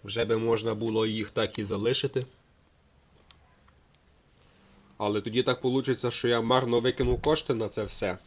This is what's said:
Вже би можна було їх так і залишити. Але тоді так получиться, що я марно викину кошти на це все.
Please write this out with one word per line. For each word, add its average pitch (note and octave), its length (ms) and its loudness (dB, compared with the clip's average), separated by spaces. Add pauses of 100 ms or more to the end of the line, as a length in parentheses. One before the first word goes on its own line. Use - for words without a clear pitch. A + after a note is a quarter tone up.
Вже G#2+ 220 -2
би A2+ 120 2
можна A2+ 380 0
було A2 300 0
їх A2 240 -4
так A2 300 -2
і G#2+ 40 -4
залишити. A#2+ 600 -2 (2750)
Але G#2 240 0
тоді A#2 220 0
так B2 180 0
получиться, B2+ 500 0
що - 160 -2
я A#2 140 4
марно A#2+ 380 2
викину B2 380 2
кошти D3+ 360 0
на A2 160 -2
це A2 140 -4
все. F#2 440 -4